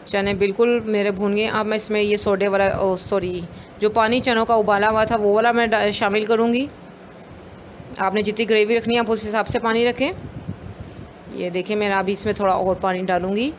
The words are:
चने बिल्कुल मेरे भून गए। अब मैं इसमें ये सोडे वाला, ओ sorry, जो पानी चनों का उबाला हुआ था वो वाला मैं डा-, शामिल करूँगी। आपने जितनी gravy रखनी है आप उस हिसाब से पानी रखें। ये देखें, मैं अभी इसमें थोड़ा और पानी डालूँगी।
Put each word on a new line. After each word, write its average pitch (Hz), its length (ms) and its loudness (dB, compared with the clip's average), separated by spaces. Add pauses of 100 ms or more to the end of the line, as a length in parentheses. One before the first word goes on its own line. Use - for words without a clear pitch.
चने 202 320 -2
बिल्कुल 202 340 2 (160)
मेरे 208 280 0
भून 202 220 0
गए। 214 120 2
अब 220 180 -2
मैं 214 120 -2
इसमें 214 240 0
ये 208 160 2
सोडे 202 300 2
वाला, 196 220 2
ओ 190 280 0
sorry, 180 460 -4 (380)
जो 214 100 2
पानी 226 300 2
चनों 226 240 2
का 233 120 2
उबाला 208 300 4
हुआ 220 180 2
था 226 100 -2
वो 208 180 2
वाला 220 200 4
मैं 233 160 2
डा-, 208 220 2
शामिल 214 340 0
करूँगी। 233 420 2 (1300)
आपने 190 240 0
जितनी 214 220 -2
gravy 214 320 4
रखनी 226 180 0
है 240 40 2
आप 220 100 -2
उस 220 140 0
हिसाब 214 220 -2
से - 140 -2
पानी 226 260 0
रखें। 254 260 0 (1200)
ये 185 160 -6
देखें, 180 260 -4
मैं 208 160 0
अभी 196 200 0
इसमें 202 240 -2
थोड़ा 196 180 2
और 185 240 0
पानी 185 260 -2
डालूँगी। 190 560 -2